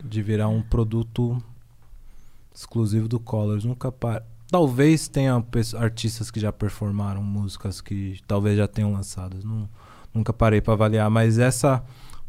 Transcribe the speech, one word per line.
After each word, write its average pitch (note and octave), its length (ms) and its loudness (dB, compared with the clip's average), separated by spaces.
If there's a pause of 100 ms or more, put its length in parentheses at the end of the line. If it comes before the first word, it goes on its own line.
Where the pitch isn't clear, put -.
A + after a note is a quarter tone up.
De A2 180 -4
virar G#2+ 240 0
um A2 160 0
produto A#2 800 0 (1120)
exclusivo A2 540 0
do A#2+ 100 -2
Colors. G#2 460 -2
Nunca B2 260 -4
pa-, A2+ 320 -6 (260)
talvez D3+ 600 4
tenha C3 320 2
pesso-, A2+ 360 -2
artistas A2+ 540 -2
que - 80 -6
já G#2 140 -2
performaram G2+ 720 -4
músicas G2+ 560 -4
que G2 460 -8
talvez G#2 300 2
já G2+ 120 2
tenham G#2 240 0
lançadas. F#2 500 -8
Não, G#2+ 260 -6 (460)
nunca A2+ 180 0
parei G#2+ 280 4
pra A2 140 2
avaliar, G#2+ 360 4
mas A2+ 300 6
essa, B2+ 420 4 (460)